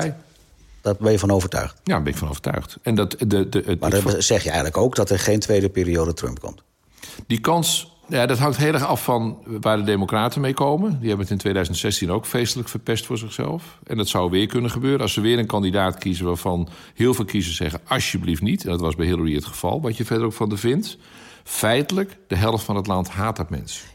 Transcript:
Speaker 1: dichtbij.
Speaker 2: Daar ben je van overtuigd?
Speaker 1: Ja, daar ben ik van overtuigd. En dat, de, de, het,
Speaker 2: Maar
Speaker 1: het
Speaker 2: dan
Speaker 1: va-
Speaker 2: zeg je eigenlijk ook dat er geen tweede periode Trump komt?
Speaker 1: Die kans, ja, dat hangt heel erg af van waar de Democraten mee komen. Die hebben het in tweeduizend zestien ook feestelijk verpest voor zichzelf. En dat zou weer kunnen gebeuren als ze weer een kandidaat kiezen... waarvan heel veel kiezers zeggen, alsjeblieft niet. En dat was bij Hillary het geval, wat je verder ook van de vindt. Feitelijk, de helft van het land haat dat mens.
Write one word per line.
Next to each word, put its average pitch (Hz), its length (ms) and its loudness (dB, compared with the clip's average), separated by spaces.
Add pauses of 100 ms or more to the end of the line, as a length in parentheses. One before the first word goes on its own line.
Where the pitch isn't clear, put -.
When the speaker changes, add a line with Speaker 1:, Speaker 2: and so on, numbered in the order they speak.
Speaker 1:
dichtbij. 160 140 -2 (640)
Speaker 2:
Daar 104 200 2
ben 107 120 6
je 104 60 4
van 98 120 2
overtuigd? 87 440 0 (100)
Speaker 1:
Ja, 185 80 0
daar 87 100 0
ben 71 100 0
ik - 60 -6
van 76 100 -4
overtuigd. - 540 -6
En 113 120 0
dat, 101 220 2 (100)
de, 98 220 2
de, 98 180 0
het, 90 140 0
Speaker 2:
Maar - 120 0
Speaker 1:
het 101 100 4
Speaker 2:
dan 98 100 2
Speaker 1:
va- 101 80 0
Speaker 2:
zeg 110 220 4
je - 80 -2
eigenlijk 78 260 -2
ook 120 180 4
dat 98 160 0
er 95 80 2
geen 107 220 2
tweede 98 280 2
periode 85 460 0
Trump - 260 -6
komt? - 220 -14 (640)
Speaker 1:
Die 113 140 0
kans, 160 560 0 (120)
ja, 131 180 2
dat 131 120 2
hangt 139 180 4
heel 151 160 2
erg 139 140 0
af 135 180 0
van 113 340 0 (220)
waar 110 160 4
de 107 80 0
Democraten 107 560 2
mee 135 140 0
komen. 151 440 2
Die 113 100 -2
hebben 101 120 2
het 95 100 -2
in 101 80 0
tweeduizend 92 400 0
zestien 98 320 -2
ook 101 160 0
feestelijk 120 420 -2
verpest 113 380 -4
voor 113 120 -4
zichzelf. 147 680 -8
En - 120 -6
dat 104 120 -2
zou 90 220 0
weer 95 160 4
kunnen 120 240 0
gebeuren 131 300 0
als 104 120 0
ze - 80 -2
weer 117 180 4
een 117 80 0
kandidaat 98 520 0
kiezen... 90 280 -2
waarvan 87 420 -2 (260)
heel 127 200 4
veel 113 100 -2
kiezers 87 320 -2
zeggen, 82 300 -4
alsjeblieft 87 560 -2
niet. 127 220 0
En 95 60 -4
dat 85 100 0
was 80 140 0
bij 82 120 0
Hillary 82 280 2
het 73 100 -2
geval, 107 360 -4
wat 117 160 -4
je 117 80 -4
verder 113 220 0
ook 107 60 -2
van 110 160 -2
de 104 80 -2
vindt. 127 420 -2 (460)
Feitelijk, 147 720 0 (100)
de 95 100 -2
helft 107 280 2
van 104 120 -2
het 95 100 -2
land 92 220 0
haat 107 280 -4
dat 78 140 -6
mens. - 320 -10 (120)